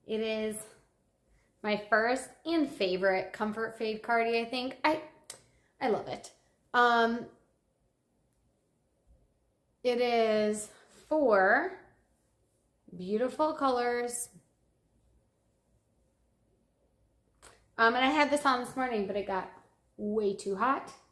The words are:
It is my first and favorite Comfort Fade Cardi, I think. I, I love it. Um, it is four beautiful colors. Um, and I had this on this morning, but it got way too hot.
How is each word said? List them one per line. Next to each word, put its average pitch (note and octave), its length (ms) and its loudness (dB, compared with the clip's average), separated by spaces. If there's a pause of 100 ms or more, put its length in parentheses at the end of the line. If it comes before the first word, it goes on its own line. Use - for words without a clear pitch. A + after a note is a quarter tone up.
It A3 140 -4
is A3 360 -4 (1080)
my G#3 260 -2
first A#3 400 2 (140)
and D#4+ 260 0
favorite F#3 640 0
Comfort A3 440 -4
Fade A3 280 -6
Cardi, A#3 340 2
I A#3 60 -2
think. B3+ 400 -6
I, D#4 180 2 (760)
I C4+ 80 0
love G3 180 -2
it. - 240 -12 (420)
Um, A#3 540 4 (2500)
it A#3+ 180 0
is A3 680 2 (400)
four C4 640 4 (1200)
beautiful B3 600 -2
colors. A#3+ 760 -2 (3500)
Um, A#3 160 4
and B3+ 100 2
I C4+ 60 4
had D4 200 2
this D4 140 0
on B3+ 160 2
this - 160 -10
morning, A#3 300 -2
but G3 100 -6
it G3 100 -4
got F#3+ 240 -4 (460)
way G#3 380 -2
too G3 220 -6
hot. B3 360 -2 (200)